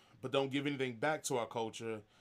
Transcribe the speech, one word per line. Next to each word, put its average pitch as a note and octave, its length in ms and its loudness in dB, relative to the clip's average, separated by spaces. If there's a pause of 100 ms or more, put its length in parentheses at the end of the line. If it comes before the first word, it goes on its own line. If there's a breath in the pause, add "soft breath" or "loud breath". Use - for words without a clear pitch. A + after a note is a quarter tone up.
(220 soft breath)
but B2+ 100 -6
don't C3+ 220 4
give C#3 120 2
anything C3+ 300 0
back D3 260 0
to C3+ 160 0
our A#2 80 0
culture, A2+ 540 -4 (220 soft breath)